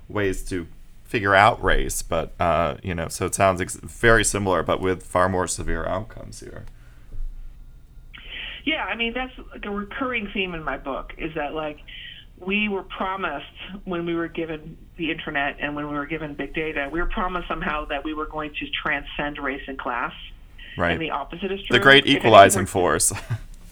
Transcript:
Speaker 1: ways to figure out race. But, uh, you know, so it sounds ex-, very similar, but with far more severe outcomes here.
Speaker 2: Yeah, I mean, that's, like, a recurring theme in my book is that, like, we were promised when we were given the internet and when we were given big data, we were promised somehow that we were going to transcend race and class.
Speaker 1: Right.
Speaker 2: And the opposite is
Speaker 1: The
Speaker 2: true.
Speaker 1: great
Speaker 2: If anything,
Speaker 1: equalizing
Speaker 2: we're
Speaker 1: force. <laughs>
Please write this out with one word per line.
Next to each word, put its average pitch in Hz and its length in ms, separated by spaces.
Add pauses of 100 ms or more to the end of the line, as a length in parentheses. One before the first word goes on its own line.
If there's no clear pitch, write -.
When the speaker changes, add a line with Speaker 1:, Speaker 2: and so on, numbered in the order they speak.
Speaker 1:
ways 95 420
to 87 180 (360)
figure 101 300
out 101 300
race. 67 380
But, 80 380
uh, 82 440
you 92 100
know, 82 140
so - 180
it 87 80
sounds 95 260
ex-, 90 180
very 113 460
similar, 95 380
but 87 200
with 92 220
far 90 260
more 90 180
severe 82 380
outcomes 95 560
here. - 240 (2000)
Speaker 2:
Yeah, 285 200
I 190 100
mean, 233 180
that's, 254 200 (180)
like, - 140
a 208 60
recurring 208 600
theme 185 220
in 160 100
my 139 140
book 135 400
is 156 180
that, 143 180
like, 151 260 (600)
we 202 280
were 196 160
promised 190 640 (400)
when 170 200
we 170 100
were 165 120
given 160 500 (200)
the 160 140
internet 147 480
and 147 160
when 147 120
we 147 60
were 143 120
given 151 280
big 139 200
data, 151 380
we 165 80
were 175 80
promised 185 400
somehow 160 380
that 147 180
we 156 100
were 156 120
going 151 280
to - 160
transcend 147 680
race 139 300
and 135 120
class. 131 340 (640)
Speaker 1:
Right. 85 140
Speaker 2:
And 85 100
the 160 100
opposite 175 400
is 196 100
Speaker 1:
The - 140
Speaker 2:
true. 120 40
Speaker 1:
great 139 240
Speaker 2:
If - 60
anything, 139 80
Speaker 1:
equalizing 98 460
Speaker 2:
we're 95 40
Speaker 1:
force. 87 500
<laughs> - 60 (480)